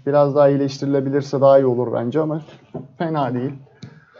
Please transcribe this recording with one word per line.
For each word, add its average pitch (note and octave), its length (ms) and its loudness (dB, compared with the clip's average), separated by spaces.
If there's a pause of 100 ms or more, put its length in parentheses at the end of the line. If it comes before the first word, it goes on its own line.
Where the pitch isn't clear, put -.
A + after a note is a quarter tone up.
Biraz C#3+ 300 2
daha C#3+ 140 4
iyileştirilebilirse C#3 920 -2
daha C#3 180 8
iyi C#3 60 4
olur A#2+ 280 -2
bence A#2+ 280 -2
ama D#3 200 -4 (560)
fena D#3 360 -4
değil. B2+ 200 -6 (680)